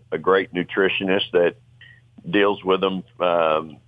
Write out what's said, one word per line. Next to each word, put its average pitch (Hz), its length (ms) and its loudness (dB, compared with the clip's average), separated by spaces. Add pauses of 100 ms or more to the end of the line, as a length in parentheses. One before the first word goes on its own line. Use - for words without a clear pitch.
(120)
a 90 60 -4
great 92 360 0
nutritionist 95 800 -2
that 85 240 2 (760)
deals 101 360 2
with 95 180 2
'em, 95 200 -2 (160)
um, 80 580 0 (100)